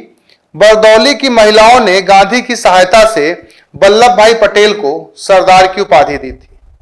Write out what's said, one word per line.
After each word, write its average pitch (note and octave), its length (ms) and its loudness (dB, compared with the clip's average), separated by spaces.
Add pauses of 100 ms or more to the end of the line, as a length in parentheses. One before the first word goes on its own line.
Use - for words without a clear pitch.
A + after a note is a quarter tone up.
(540)
बरदौली A3 600 2
की C#4 140 -4
महिलाओं A3 520 2
ने G3 220 -2
गांधी G3 400 0
की B3 140 -10
सहायता F#3 540 0
से D#3 200 -4 (440)
वल्लभ G#3 420 0
भाई A3 180 2
पटेल G#3 380 0
को D#3 440 -10
सरदार F#3 500 0
की F#3+ 140 -6
उपाधि D3 380 -2
दी C3 140 -16
थी। - 260 -20 (240)